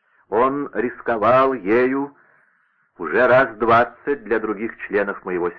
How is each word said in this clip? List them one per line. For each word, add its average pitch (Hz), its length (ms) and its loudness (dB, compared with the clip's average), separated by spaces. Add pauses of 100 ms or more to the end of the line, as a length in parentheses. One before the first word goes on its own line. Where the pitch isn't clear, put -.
(340)
Он 135 400 0
рисковал 120 800 0
ею 127 640 0 (800)
уже 120 300 0
раз 120 300 4
двадцать 117 680 0
для 110 160 -2
других 107 400 -6
членов 98 440 -4
моего 87 360 -4